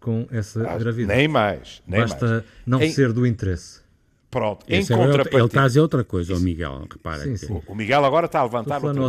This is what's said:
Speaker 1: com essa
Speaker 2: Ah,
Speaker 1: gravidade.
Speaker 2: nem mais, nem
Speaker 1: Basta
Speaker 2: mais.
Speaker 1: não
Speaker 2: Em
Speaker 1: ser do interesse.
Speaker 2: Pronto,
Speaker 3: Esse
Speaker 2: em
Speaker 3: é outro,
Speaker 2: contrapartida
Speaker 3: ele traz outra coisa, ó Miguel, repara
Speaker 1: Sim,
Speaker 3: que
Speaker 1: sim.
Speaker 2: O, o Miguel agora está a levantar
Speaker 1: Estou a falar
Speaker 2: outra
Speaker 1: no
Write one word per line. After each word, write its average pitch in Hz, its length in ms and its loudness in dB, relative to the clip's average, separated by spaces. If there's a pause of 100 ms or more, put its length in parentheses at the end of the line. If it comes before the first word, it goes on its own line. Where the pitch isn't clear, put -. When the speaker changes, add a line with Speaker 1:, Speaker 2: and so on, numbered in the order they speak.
Speaker 1:
com 117 300 -4
essa 113 380 -6
Speaker 2:
Ah, 85 100 -6
Speaker 1:
gravidade. 113 400 -2
Speaker 2:
nem 147 100 4
mais, 104 580 -2
nem 95 140 0
Speaker 1:
Basta 110 260 -2
Speaker 2:
mais. 113 180 0 (220)
Speaker 1:
não 127 160 0
Speaker 2:
Em 160 100 2
Speaker 1:
ser 135 200 2
do 123 140 0
interesse. 98 540 -4 (480)
Speaker 2:
Pronto, 107 400 -4
Speaker 3:
Esse 175 240 0
Speaker 2:
em 113 40 4
Speaker 3:
é - 20 4
outro, 139 140 4
Speaker 2:
contrapartida 135 300 4
Speaker 3:
ele 120 60 4
traz 135 280 2
outra 151 280 4
coisa, 90 300 -4
ó 87 60 0
Miguel, 80 500 -4
repara 78 320 -10
Speaker 1:
Sim, 139 100 -4
Speaker 3:
que 104 60 -6
Speaker 1:
sim. - 140 -10
Speaker 2:
O, 85 160 -6
o 95 80 -14
Miguel 120 280 2
agora 156 220 2
está 156 140 -2
a 135 40 2
levantar 120 320 -4
Speaker 1:
Estou - 0 -
a 139 40 -6
falar 147 100 -2
Speaker 2:
outra 139 100 -2
Speaker 1:
no 131 80 0